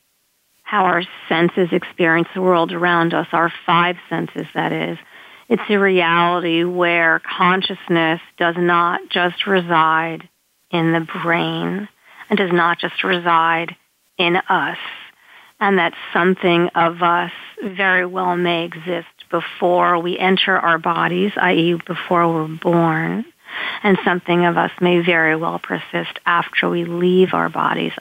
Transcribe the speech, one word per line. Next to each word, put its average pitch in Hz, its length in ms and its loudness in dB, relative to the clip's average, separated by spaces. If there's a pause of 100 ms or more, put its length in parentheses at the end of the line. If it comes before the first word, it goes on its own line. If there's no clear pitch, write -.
(600)
how 202 240 0
our 175 160 0 (260)
senses 170 440 0
experience 170 640 0
the 190 60 -4
world 180 300 2
around 170 440 0
us, 156 160 -2
our 170 200 2 (140)
five 175 320 2 (120)
senses, 165 440 -6
that 160 180 -4
is. 160 260 -6 (520)
It's 220 200 0
a 208 100 2
reality 175 840 2
where 170 560 2
consciousness 175 1000 0 (160)
does 170 200 0
not 175 520 2
just 180 380 -2
reside 165 800 0 (400)
in 165 240 2
the 165 80 0 (200)
brain 170 680 -4 (400)
and 214 80 2
does 185 160 0
not 170 260 2
just - 240 -6
reside 170 720 0 (420)
in 175 200 2
us, 170 400 -2 (800)
and 196 180 2
that 170 160 0 (200)
something 175 560 2
of 170 320 0
us 175 300 2 (320)
very 185 420 0
well 180 320 -2
may 170 280 0
exist 170 420 -8 (220)
before 175 720 0
we 175 180 -4
enter 185 400 2
our 165 200 2
bodies, 170 580 0
i 180 180 2
e 170 200 2 (120)
before 170 480 0
we're 156 140 -2
born, 165 800 0 (580)
and 196 220 4
something 175 400 2
of 170 120 0
us 175 220 0
may 180 220 4
very 160 340 2
well 165 240 -4
persist - 680 -8
after 170 440 0
we 175 160 -2
leave 180 480 4
our 170 160 0
bodies, 165 520 -2